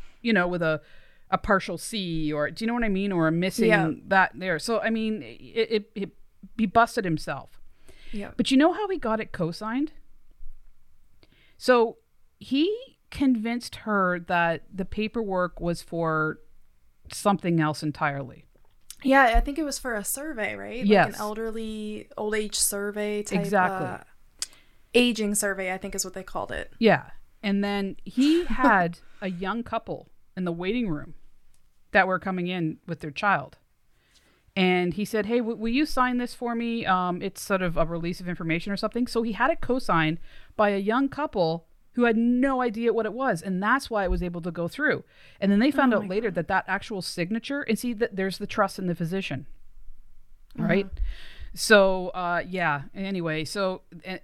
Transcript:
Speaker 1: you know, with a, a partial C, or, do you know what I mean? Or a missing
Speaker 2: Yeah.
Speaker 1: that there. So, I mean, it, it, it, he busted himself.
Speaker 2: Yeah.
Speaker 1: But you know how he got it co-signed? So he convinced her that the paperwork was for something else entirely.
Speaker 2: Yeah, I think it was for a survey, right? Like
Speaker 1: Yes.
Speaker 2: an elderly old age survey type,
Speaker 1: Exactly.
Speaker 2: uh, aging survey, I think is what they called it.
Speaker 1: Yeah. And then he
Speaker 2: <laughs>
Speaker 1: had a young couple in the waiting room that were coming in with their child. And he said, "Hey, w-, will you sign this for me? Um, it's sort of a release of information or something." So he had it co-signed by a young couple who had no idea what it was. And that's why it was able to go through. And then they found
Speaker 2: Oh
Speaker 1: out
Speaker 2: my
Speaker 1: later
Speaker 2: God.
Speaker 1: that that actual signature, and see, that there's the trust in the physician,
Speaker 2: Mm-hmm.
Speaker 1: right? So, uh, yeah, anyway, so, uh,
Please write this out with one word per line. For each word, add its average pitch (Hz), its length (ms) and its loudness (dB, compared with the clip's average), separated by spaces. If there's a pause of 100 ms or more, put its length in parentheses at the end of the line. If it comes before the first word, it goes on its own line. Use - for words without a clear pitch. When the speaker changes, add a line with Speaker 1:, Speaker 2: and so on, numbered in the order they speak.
(220)
Speaker 1:
you 233 100 0
know, 180 160 4
with 180 140 -2
a, 156 180 2 (520)
a 190 80 2
partial 190 400 0
C, 165 520 -2
or, 147 200 -2
do 165 120 -8
you 220 40 -2
know 233 80 0
what 240 80 0
I 220 60 2
mean? 196 220 0
Or 165 160 4
a 156 40 4
missing 190 380 2
Speaker 2:
Yeah. 190 220 6 (160)
Speaker 1:
that 190 280 6
there. 175 240 -2
So, 226 200 -2
I 214 120 0
mean, 220 320 -2
it, 120 480 -4
it, 214 240 0
it, 196 140 -6 (480)
he 220 100 2
busted 233 380 4
himself. 156 540 -4 (520)
Speaker 2:
Yeah. 202 260 -8
Speaker 1:
But - 140 0
you 262 60 6
know 320 160 8
how 415 160 -2
he 381 80 -2
got 220 220 0
it - 120 -8
co-signed? 214 640 -4 (1600)
So 240 400 4 (420)
he 302 360 0 (340)
convinced 240 680 0
her 190 420 0
that 170 440 0 (100)
the 185 120 -4
paperwork 196 720 -2
was 170 220 -2
for 160 580 -2 (720)
something 180 480 2
else 156 240 0
entirely. 143 640 -4 (580)
Speaker 2:
Yeah, 262 320 6
I 233 40 8
think 277 180 0
it 320 60 0
was 277 160 -4
for 240 160 -4
a 202 80 -6
survey, 233 520 -6
right? 202 260 -10
Like 202 80 2
Speaker 1:
Yes. 185 260 6
Speaker 2:
an - 40 -
elderly 214 880 -8 (100)
old 214 180 -2
age 214 200 -2
survey 208 680 -2
type, 196 160 -2
Speaker 1:
Exactly. 185 480 2
Speaker 2:
uh, 180 100 -8 (960)
aging 220 420 4
survey, 190 380 -2
I 190 40 -4
think 190 180 -8
is 190 100 -2
what 180 80 -10
they 190 100 -10
called - 280 -8
it. 80 280 -8
Speaker 1:
Yeah. 196 300 6 (320)
And 202 220 0
then 202 320 -2 (100)
he 302 400 4
Speaker 2:
<laughs> - 0 -
Speaker 1:
had 196 540 4 (220)
a 190 80 -4
young 190 340 -4
couple - 460 -8 (280)
in 185 80 -4
the 170 60 0
waiting 190 380 -2
room 165 260 -6 (760)
that 190 160 6
were 185 120 0
coming 180 280 -4
in 175 300 -2 (100)
with 170 120 -8
their 156 120 -8
child. 180 460 0 (960)
And 180 420 2
he 208 100 -4
said, 208 220 -2
"Hey, 240 100 0
w-, 233 200 -2
will 220 140 -4
you 285 140 2
sign 254 320 0
this 240 160 -4
for 233 220 -6
me? 233 300 -4
Um, 180 360 0
it's 190 200 -8
sort 190 200 -2
of 170 160 0
a 165 80 4
release 170 340 -4
of 180 80 -10
information 170 460 -2
or 190 40 -2
something." 233 300 -2
So 233 160 0
he 226 80 -2
had 233 180 2
it 339 120 -2
co-signed 165 580 2 (380)
by 214 140 4
a 196 60 0
young 220 300 2
couple 185 600 -2 (260)
who 240 100 2
had 226 140 6
no 247 440 4
idea 233 300 2
what 220 140 2
it 202 80 -4
was. 233 280 0
And 190 220 -2
that's 247 260 2
why 208 140 0
it 180 80 0
was 175 120 2
able 175 180 -4
to 175 100 -6
go 170 160 -4
through. 254 360 0 (380)
And 196 100 4
then 202 80 6
they 269 120 6
found 277 220 4
Speaker 2:
Oh 208 40 4
Speaker 1:
out 208 60 0
Speaker 2:
my 196 60 -6
Speaker 1:
later 214 200 -2
Speaker 2:
God. 175 60 -4
Speaker 1:
that 170 140 -2
that 190 180 2
actual 190 340 -4
signature, 220 600 -4
and 220 180 0
see, 240 140 -4
that 208 240 -2
there's 190 220 -2
the 202 80 -6
trust 196 320 0
in 190 80 -4
the 170 80 0
physician, 165 500 -4 (1120)
Speaker 2:
Mm-hmm. - 80 -4
Speaker 1:
right? 196 220 2 (640)
So, 190 560 4
uh, 175 380 -2
yeah, 165 360 0 (120)
anyway, 175 500 -4
so, 185 360 -4 (260)
uh, 196 160 -10